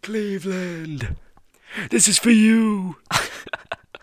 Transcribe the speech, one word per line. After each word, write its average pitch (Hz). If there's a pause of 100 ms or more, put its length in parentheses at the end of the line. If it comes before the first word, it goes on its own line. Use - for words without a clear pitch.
Cleveland, 180 (720)
this 226
is 208
for 226
you. 214
<laughs> -